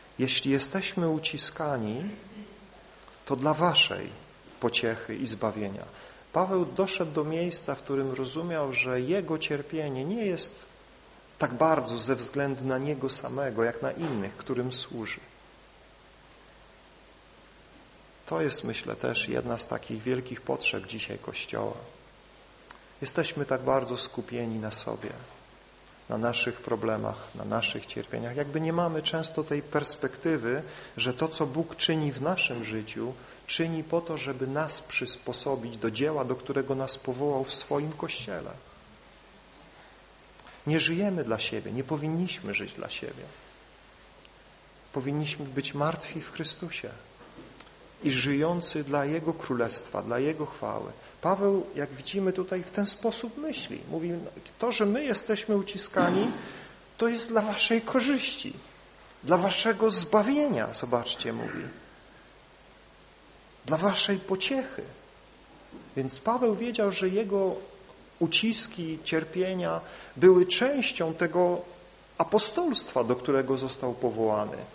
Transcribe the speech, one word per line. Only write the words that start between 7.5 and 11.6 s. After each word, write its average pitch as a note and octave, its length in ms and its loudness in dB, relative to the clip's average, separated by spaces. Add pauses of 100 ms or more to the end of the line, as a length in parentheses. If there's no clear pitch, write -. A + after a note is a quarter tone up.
w - 60 -16
którym C#3 300 0
rozumiał, C#3+ 640 -2
że B2+ 280 2
jego D#3+ 360 2
cierpienie D3 680 -2
nie G#3+ 200 0
jest - 400 -4 (720)
tak C#3 140 2
bardzo C3 460 4